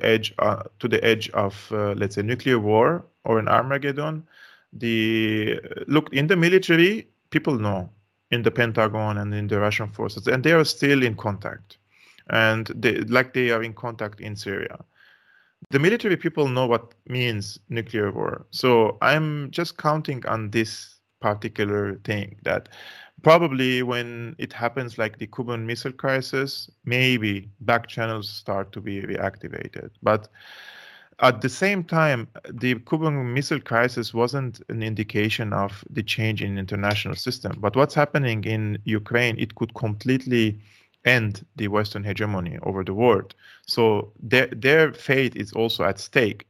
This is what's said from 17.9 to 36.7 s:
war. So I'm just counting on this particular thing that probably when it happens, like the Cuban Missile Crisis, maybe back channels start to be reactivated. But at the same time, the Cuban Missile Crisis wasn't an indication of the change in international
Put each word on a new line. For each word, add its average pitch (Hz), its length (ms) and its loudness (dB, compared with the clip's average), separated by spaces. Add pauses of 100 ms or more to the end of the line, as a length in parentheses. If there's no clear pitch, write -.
war. - 400 -6
So 117 500 4
I'm 147 500 0
just - 260 -6
counting 151 480 -2
on 107 260 -4
this - 480 -4 (200)
particular 104 760 -2 (100)
thing 101 380 -4
that - 260 -2 (540)
probably 131 600 4
when 120 560 -6
it - 140 -10
happens, 120 440 -4
like 110 220 -4
the 113 80 -10
Cuban 117 400 -8
Missile 120 240 -8
Crisis, 135 800 -4 (160)
maybe 117 640 0 (120)
back 117 260 2
channels 110 420 -6
start 98 440 -6
to 110 80 -12
be 98 200 -8
reactivated. - 880 -8 (120)
But 107 280 -4 (920)
at 120 220 2
the 131 80 -2
same 190 340 -2
time, 156 440 0 (220)
the 123 260 -2 (140)
Cuban 147 440 -2
Missile 135 260 -2
Crisis 120 540 0
wasn't 120 560 -2
an 113 120 -6
indication 110 720 -2
of 101 360 -4
the - 140 -4
change 110 380 -2
in 101 160 -4
international 101 580 -2